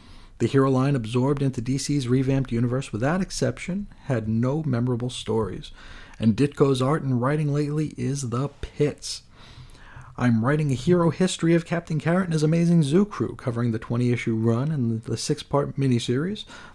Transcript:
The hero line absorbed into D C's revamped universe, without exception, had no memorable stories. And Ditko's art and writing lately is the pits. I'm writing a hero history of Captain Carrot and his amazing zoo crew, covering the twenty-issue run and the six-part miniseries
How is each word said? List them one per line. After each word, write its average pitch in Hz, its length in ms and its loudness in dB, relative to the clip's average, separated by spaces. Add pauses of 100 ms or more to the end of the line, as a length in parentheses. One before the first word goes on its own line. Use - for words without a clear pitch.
(380)
The 117 80 2
hero 135 240 4
line 135 240 2
absorbed 127 460 0
into 135 220 -2
D 127 160 -2
C's 143 280 -2
revamped 131 460 2
universe, 123 400 0
without 139 300 0
exception, 175 640 -4 (180)
had 113 240 -2
no 123 340 0
memorable 123 460 -2
stories. 110 600 -4 (480)
And 110 180 2
Ditko's 139 460 2
art 147 200 2
and 131 200 0
writing 147 320 0
lately 151 420 -2
is 127 320 -4
the 123 200 -2 (120)
pits. - 600 -4 (960)
I'm 117 260 2
writing 151 260 2
a 131 40 0
hero 170 340 2
history 170 460 2
of 170 100 2
Captain 170 340 -4
Carrot 170 260 2
and 165 100 -2
his 151 80 2
amazing 170 400 4
zoo 160 240 4
crew, - 300 -4
covering 117 360 -2
the 110 60 -2
twenty-issue 120 580 0
run 117 340 2
and 117 340 -2
the 113 120 -4
six-part 143 600 -2
miniseries 135 640 0 (300)